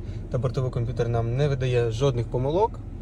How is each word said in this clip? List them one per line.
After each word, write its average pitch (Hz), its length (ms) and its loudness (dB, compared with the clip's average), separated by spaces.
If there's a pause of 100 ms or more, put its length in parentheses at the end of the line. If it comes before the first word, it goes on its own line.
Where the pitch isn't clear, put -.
(300)
та 131 80 0
бортовий 123 320 0
комп'ютер 120 380 0
нам 117 280 0
не 147 120 4
видає 127 420 2
жодних 117 360 2
помилок. 151 520 0 (240)